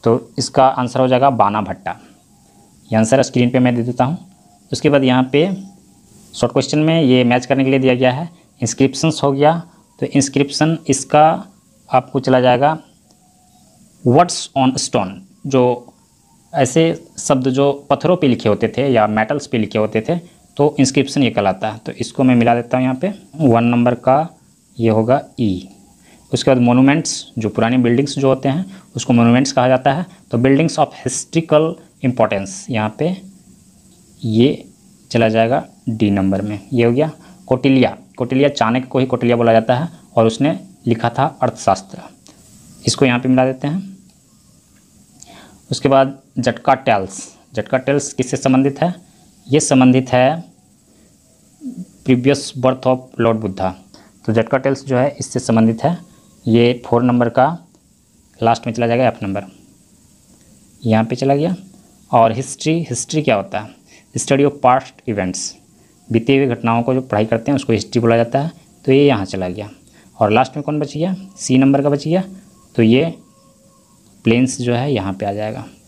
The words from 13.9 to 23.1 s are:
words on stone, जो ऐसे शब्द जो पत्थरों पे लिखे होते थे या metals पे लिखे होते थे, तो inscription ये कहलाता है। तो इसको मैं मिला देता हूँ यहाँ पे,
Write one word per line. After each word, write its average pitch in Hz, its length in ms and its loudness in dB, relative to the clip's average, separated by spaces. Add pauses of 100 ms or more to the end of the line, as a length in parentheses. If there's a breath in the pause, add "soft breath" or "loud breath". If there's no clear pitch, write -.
words 160 380 2 (160)
on 131 220 2
stone, 98 320 -4 (340)
जो 123 480 0 (600)
ऐसे 165 520 0 (140)
शब्द 135 300 0
जो 139 220 2 (180)
पत्थरों 139 280 0
पे 147 100 0
लिखे 117 220 0
होते 104 180 0 (100)
थे 135 100 -2
या 110 200 2
metals 110 400 -2
पे 123 100 -4
लिखे 107 220 -2
होते 107 220 -2
थे, 170 160 -4 (400 loud breath)
तो 147 220 2
inscription 135 440 0
ये 117 60 2
कहलाता 104 420 -2
है। 110 60 -14
तो - 140 -14
इसको - 320 -6
मैं 127 120 4
मिला 117 200 4
देता 120 220 -4
हूँ 127 60 0
यहाँ 127 120 -2
पे, 185 180 -4 (220)